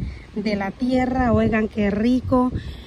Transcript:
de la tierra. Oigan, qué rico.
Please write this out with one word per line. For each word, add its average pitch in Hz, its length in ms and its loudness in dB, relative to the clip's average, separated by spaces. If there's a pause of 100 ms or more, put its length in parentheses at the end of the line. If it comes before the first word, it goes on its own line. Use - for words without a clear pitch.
(360)
de 208 180 -2
la 196 160 -4
tierra. 254 600 0
Oigan, 220 340 2
qué 208 240 0
rico. 247 640 2 (340)